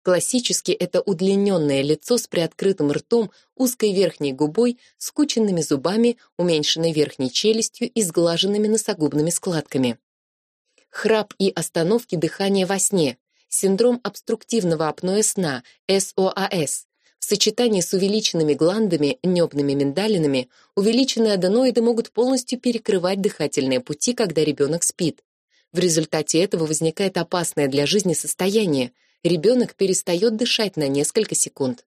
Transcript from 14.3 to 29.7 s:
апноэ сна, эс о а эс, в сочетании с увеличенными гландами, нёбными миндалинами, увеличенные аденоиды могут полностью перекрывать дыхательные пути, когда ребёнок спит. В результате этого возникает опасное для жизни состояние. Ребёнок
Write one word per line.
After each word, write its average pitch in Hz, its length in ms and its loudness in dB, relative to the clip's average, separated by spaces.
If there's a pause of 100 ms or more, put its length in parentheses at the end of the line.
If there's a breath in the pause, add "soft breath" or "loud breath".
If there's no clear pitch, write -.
апноэ 190 340 -2
сна, 151 400 -2 (240 soft breath)
эс 196 300 0
о 190 180 0
а 196 160 -4
эс, 170 340 -4 (380)
в - 20 -8
сочетании 214 540 0
с - 140 -2
увеличенными 185 600 0
гландами, 165 680 0
нёбными 156 480 0
миндалинами, 143 800 0 (260 soft breath)
увеличенные 220 600 2
аденоиды 233 460 2
могут 226 300 0
полностью 247 480 0
перекрывать 196 640 0
дыхательные 143 580 0
пути, 156 340 -4
когда 170 300 0
ребёнок 147 400 0
спит. - 400 -4 (480)
В 165 80 -2
результате 160 600 0
этого 180 260 0
возникает 160 520 -2
опасное 165 520 -2
для 143 160 2
жизни 180 280 0
состояние. 180 760 -2 (320)
Ребёнок 180 520 2